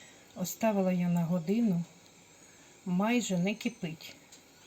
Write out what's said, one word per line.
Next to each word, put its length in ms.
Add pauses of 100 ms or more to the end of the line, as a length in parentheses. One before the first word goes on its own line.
(360)
Оставила 560
я 160
на 160
годину, 600 (1000)
майже 540
не 160
кипить. 600 (500)